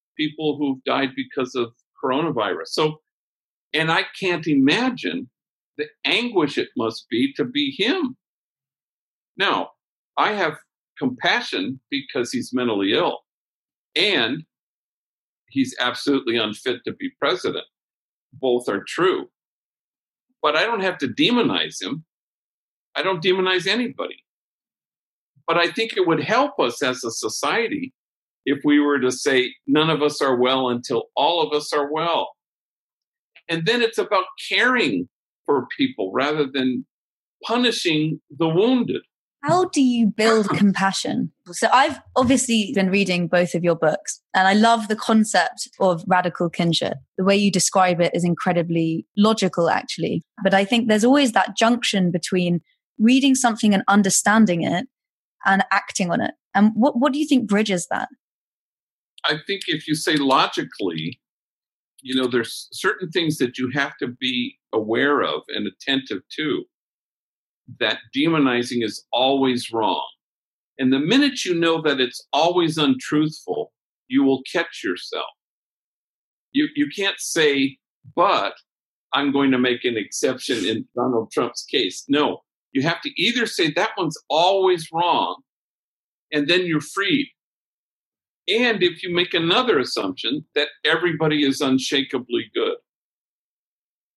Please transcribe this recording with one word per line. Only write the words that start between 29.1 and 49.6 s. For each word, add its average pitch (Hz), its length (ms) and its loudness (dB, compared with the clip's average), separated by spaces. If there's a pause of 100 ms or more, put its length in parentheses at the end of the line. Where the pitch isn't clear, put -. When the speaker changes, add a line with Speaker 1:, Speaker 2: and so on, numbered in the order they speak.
Speaker 1:
say, 127 440 0 (120)
"None 151 220 2
of 147 140 0
us 147 180 0
are 135 160 2
well 127 320 2
until 120 480 -4
all 160 240 0
of 151 140 -2
us 147 180 -2
are 143 180 -2
well." 156 460 -2 (1120)
And 165 160 -4
then 240 160 0
it's 226 160 0
about 208 300 0 (240)
caring 196 580 0 (380)
for 139 200 0 (120)
people 131 340 -2
rather 143 340 0
than 131 380 -2 (580)
punishing 180 840 0
the 160 200 -2
wounded. 208 520 2 (440)
Speaker 2:
How 359 220 4
do 302 160 2
you 240 240 4
build 214 420 2
Speaker 1:
<laughs> - 80 -2
Speaker 2:
compassion? 196 760 0 (220)
So - 180 0
I've 277 300 4 (160)
obviously 233 580 2
been 190 160 2
reading 180 380 2
both 180 260 2
of 170 80 0
your 170 140 2
books, - 440 -2 (140)
and 190 140 4
I 190 60 4
love 226 340 4
the 214 80 0
concept 214 720 2 (120)
of 175 260 2
radical 180 420 0
kinship. 165 460 0 (240)
The 185 60 0
way 196 120 4
you 202 160 4
describe 180 480 2
it 170 140 2
is 175 100 0
incredibly 170 800 0 (120)
logical, 202 500 2